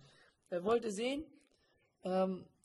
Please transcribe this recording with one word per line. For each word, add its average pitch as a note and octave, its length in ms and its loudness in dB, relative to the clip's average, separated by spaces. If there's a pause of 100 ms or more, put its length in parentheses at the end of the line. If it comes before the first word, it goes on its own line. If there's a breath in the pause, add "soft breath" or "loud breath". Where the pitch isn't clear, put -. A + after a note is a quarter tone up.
(500 loud breath)
Er F3 140 -2
wollte A#3 260 2
sehen, B3+ 340 -2 (800 soft breath)
ähm, F#3 420 0 (200)